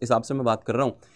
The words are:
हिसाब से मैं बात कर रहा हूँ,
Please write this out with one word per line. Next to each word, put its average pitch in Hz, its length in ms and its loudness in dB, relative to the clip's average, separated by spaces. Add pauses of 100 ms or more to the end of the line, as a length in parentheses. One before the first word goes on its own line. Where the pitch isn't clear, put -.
हिसाब 117 200 2
से 135 120 -6
मैं 135 100 -4
बात 113 200 0
कर 113 100 -2
रहा 127 100 2
हूँ, 123 120 -2 (200)